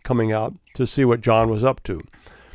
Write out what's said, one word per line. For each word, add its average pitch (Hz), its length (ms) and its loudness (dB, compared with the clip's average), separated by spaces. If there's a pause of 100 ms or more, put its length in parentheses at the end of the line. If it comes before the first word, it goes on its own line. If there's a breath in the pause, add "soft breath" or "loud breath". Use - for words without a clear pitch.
coming 117 280 0
out 110 220 -4 (220)
to 127 100 -2
see 139 180 0
what 117 180 2
John 113 280 2
was 110 140 -2
up 131 220 0
to. 85 180 -8 (500 soft breath)